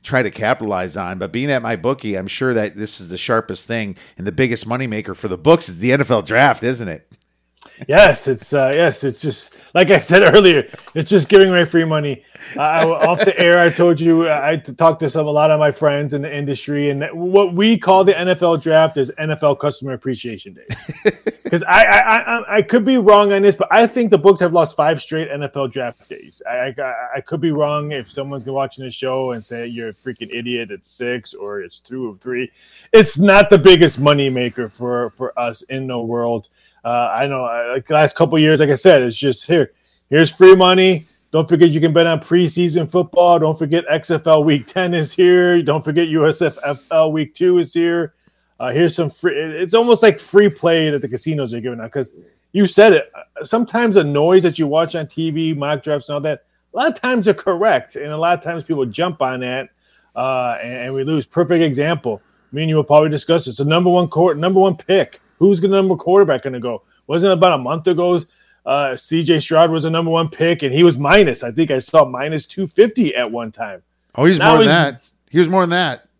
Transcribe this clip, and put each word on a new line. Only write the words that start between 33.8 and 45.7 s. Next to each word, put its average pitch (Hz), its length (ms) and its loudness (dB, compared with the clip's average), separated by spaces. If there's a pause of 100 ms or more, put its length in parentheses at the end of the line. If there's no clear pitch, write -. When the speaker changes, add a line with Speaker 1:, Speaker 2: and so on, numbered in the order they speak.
Speaker 2:
moneymaker 127 720 -2
for, 123 380 -6
for - 260 -12
us 120 260 -8
in 131 260 -10
the 123 100 -6
world. 117 520 -6 (340)
Uh, 117 40 -6
I 120 380 -2
know, 135 180 -6
uh, 120 300 -6
like, 131 140 -8
the 156 60 -2
last 151 220 2
couple 165 200 0
of 156 60 4
years, 151 180 4
like 147 100 2
I 143 40 4
said, 147 280 6
it's 120 140 -4
just, 139 300 -4
"Here, 160 260 0 (360)
here's 156 240 2
free 190 220 10
money. 185 540 4 (240)
Don't 156 160 0
forget 170 220 6
you 151 100 -2
can 165 120 2
bet 165 140 4
on 165 140 -2
preseason 170 680 0
football. 175 520 2
Don't 156 180 0
forget 165 300 -2
X 156 240 -4
F 156 160 -2
L 156 160 4
week 147 240 0
ten 180 260 -4
is 156 180 -4
here. 180 500 2
Don't 151 220 -2